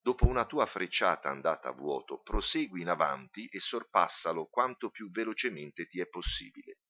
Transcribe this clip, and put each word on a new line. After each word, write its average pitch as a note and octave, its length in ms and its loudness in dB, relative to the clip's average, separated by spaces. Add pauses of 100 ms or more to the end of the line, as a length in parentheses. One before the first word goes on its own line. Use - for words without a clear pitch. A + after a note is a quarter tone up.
dopo B2 260 4
una B2 200 4
tua C#3 200 2
frecciata F2+ 640 2
andata C#2 380 0
a B1+ 40 -6
vuoto, C2+ 500 -4
prosegui G#2 580 -2
in E2+ 80 -4
avanti D2+ 580 0
e G2 140 -10
sorpassalo E2+ 840 0
quanto A#2+ 440 -2
più G#2+ 200 -12
velocemente F#2+ 760 -4
ti F2 140 -8
è F2 80 -4
possibile. - 800 -6